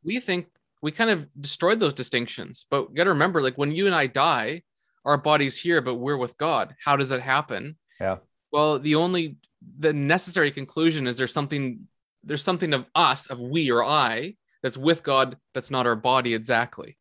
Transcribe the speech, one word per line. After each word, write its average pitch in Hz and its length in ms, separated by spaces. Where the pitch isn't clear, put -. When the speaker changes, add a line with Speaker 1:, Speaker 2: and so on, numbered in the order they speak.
Speaker 1:
We 214 180
think 180 260
we 151 120
kind 226 180
of 156 160
destroyed 180 400
those 151 140
distinctions, - 760
but 139 200
you 131 60
gotta 185 140
remember, 165 320
like, 131 140
when 143 140
you 185 160
and 190 80
I 147 120
die, 139 560
our 143 140
body's 143 400
here, 170 220
but 123 160
we're 135 200
with 123 220
God. 147 440
How 143 140
does 135 140
that 127 100
happen? 131 560
Speaker 2:
Yeah. 95 180
Speaker 1:
Well, 151 260
the 151 180
only, 170 400
the 151 140
necessary 151 580
conclusion 147 560
is 120 100
there's 127 160
something, 143 540
there's 147 200
something 175 320
of 127 200
us, 139 340
of 123 100
we 135 320
or 117 140
I, 135 520
that's 131 140
with 160 260
God, 131 340
that's 131 160
not 127 160
our 117 100
body 123 380
exactly. 113 680